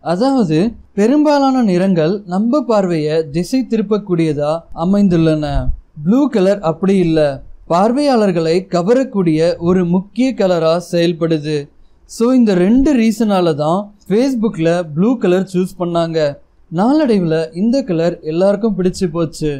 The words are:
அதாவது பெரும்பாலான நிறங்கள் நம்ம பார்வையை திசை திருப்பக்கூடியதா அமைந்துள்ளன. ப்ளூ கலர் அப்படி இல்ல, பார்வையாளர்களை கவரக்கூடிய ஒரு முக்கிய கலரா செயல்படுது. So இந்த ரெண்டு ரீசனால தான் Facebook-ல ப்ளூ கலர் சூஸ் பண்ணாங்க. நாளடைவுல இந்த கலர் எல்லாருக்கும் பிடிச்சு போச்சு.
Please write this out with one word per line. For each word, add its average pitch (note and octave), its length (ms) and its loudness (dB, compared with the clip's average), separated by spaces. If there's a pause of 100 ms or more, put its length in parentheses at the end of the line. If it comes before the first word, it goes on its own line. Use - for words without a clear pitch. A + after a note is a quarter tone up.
அதாவது F#3 540 0 (400)
பெரும்பாலான C4+ 640 2
நிறங்கள் F3+ 500 2 (200)
நம்ம A#3+ 280 0 (100)
பார்வையை E3+ 440 0 (200)
திசை F3+ 260 -2 (100)
திருப்பக்கூடியதா F3 800 0 (320)
அமைந்துள்ளன. E3+ 640 2 (580)
ப்ளூ A3 240 2
கலர் G3 340 0 (100)
அப்படி F#3 260 0
இல்ல, E3 220 2 (540)
பார்வையாளர்களை G3+ 840 2 (200)
கவரக்கூடிய F3 840 0
ஒரு F#3 280 0
முக்கிய F#3+ 480 -2
கலரா E3+ 420 2 (160)
செயல்படுது. E3 680 0 (480)
So - 220 -2 (120)
இந்த A3 140 4 (120)
ரெண்டு C4+ 280 4
ரீசனால G#3 600 0
தான் D3+ 260 -2 (300)
Facebook-ல G3+ 720 0 (140)
ப்ளூ G3 220 2
கலர் F#3 360 0
சூஸ் F#3 260 -4
பண்ணாங்க. E3+ 400 -2 (520)
நாளடைவுல G#3 640 0 (260)
இந்த A#3 220 0
கலர் E3+ 380 -2
எல்லாருக்கும் G3 560 0
பிடிச்சு F#3 380 -2
போச்சு. D#3+ 340 -4 (100)